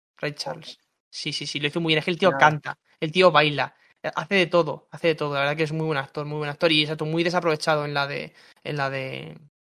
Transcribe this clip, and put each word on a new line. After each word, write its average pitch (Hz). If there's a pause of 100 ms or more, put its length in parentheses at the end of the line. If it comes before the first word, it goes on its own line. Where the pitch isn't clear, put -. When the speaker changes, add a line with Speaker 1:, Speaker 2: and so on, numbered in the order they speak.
(160)
Speaker 1:
Ray 147
Charles. 156
Speaker 2:
Ok. - (300)
Speaker 1:
Sí, -
sí, 143
sí, 143
lo 147
hizo 170
muy 160
bien. 156
Es 151
que 185
el 165
tío 190
Speaker 2:
Nada. 135
Speaker 1:
canta, 151 (220)
el 160
tío 180
baila, 147 (280)
eh, -
hace 160
de 175
todo, 160
hace 165
de 156
todo. 147
La 139
verdad 143
que 160
es 151
muy 160
buen 151
actor, 143
muy 151
buen 147
actor 165
y, 151
exacto, 156
muy 165
desaprovechado 165
en 147
la 143
de, 143 (300)
en 147
la 139
de 135 (220)